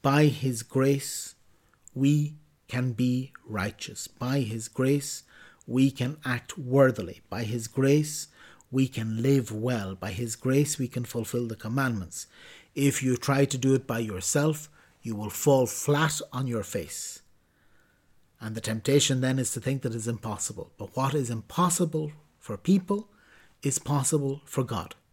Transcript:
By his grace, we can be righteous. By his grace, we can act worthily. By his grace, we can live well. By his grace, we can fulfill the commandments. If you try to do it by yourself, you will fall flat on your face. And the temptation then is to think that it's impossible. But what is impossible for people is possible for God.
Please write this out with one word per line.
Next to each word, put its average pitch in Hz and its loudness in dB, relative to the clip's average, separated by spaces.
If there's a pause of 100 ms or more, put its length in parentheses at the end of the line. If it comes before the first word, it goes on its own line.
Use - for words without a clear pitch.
By 143 6
his 127 0
grace, 139 0 (580)
we 147 2 (320)
can 127 -2
be 127 0 (120)
righteous. 104 -6
By 131 -2
his 110 -4
grace, 139 0 (420)
we 131 4
can 135 -4
act 123 -6
worthily. 127 4
By 120 -4
his 113 -6
grace, 143 2 (420)
we 131 2
can 110 -4
live 131 2
well. 107 -2
By 95 -8
his 110 -6
grace, 139 0
we 127 -2
can 123 -6
fulfill 120 -4
the 113 -8
commandments. 117 -4 (480)
If 139 2
you 127 2
try 139 4
to 135 -2
do 131 4
it 127 0
by 117 -4
yourself, 120 -2 (340)
you 113 -6
will 104 -6
fall 131 4
flat 147 0 (120)
on 131 -4
your 117 -4
face. - -10 (1200)
And 110 -8
the 110 -6
temptation 131 2
then 131 2
is 123 -2
to 123 -6
think 131 -4
that 113 -4
it's 113 -6
impossible. 110 -6
But - -12
what 135 0
is 131 0
impossible 156 0 (280)
for - -10
people 202 2 (540)
is 139 0
possible 139 0
for - -2
God. 104 -8 (160)